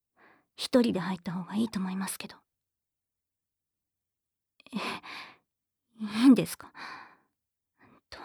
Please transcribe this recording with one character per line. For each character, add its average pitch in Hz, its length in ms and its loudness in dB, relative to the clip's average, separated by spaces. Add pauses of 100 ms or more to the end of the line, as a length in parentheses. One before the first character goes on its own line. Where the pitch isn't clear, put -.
(560)
一 - 260 2
人 233 100 2
で 180 80 -2
入 185 180 -6
っ - 20 -14
た - 120 -10
方 180 120 -6
が 185 120 -10
い 220 100 0
い 220 40 -8
と 208 100 -6
思 185 120 -4
い 185 40 -6
ま 190 120 -4
す - 100 -8
け - 100 -14
ど。 - 80 -16 (2500)
え、 220 40 -6 (1200)
い 214 260 2
い 285 40 12
ん 254 40 12
で 185 140 4
す - 100 -10
か？ - 160 -20 (1400)
ど - 160 -16